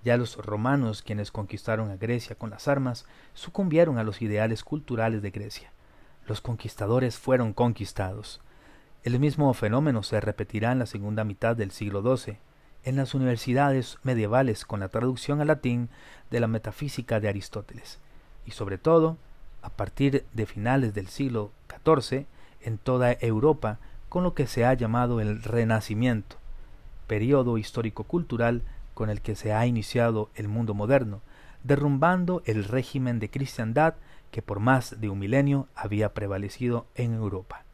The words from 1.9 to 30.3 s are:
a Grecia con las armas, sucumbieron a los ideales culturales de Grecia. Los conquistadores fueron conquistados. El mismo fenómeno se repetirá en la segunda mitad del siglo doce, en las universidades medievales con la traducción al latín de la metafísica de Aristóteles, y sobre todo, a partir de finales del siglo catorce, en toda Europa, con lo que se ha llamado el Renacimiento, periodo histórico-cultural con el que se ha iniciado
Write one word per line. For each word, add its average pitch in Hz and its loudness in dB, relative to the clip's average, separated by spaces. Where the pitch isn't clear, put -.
a 95 -8
Grecia 113 -2
con 113 -10
las 104 -6
armas, 131 0
sucumbieron 165 2
a 110 0
los 107 -4
ideales 107 0
culturales 113 -2
de 101 -6
Grecia. - -12
Los 110 -6
conquistadores 117 -2
fueron 123 2
conquistados. 104 -2
El 123 2
mismo 143 4
fenómeno 117 2
se 104 -2
repetirá 107 -2
en 131 2
la 120 -2
segunda 104 -4
mitad 110 0
del 104 -2
siglo 101 -4
doce, 113 0
en 131 -2
las 135 0
universidades 127 2
medievales 117 2
con 101 -6
la 95 -6
traducción 131 -2
al 147 2
latín 120 0
de 120 0
la 117 2
metafísica 113 -2
de 104 0
Aristóteles, - -8
y - -12
sobre 98 -4
todo, 160 6
a - -12
partir 135 0
de 107 -2
finales 117 0
del 95 -6
siglo 117 -4
catorce, 139 2
en 113 -4
toda 123 4
Europa, 117 2
con 180 0
lo 175 2
que 135 0
se 120 2
ha 131 6
llamado 120 2
el 104 -2
Renacimiento, 110 0
periodo 120 2
histórico-cultural 117 -2
con 110 -4
el 104 -4
que 107 -4
se 107 -2
ha 113 4
iniciado 117 0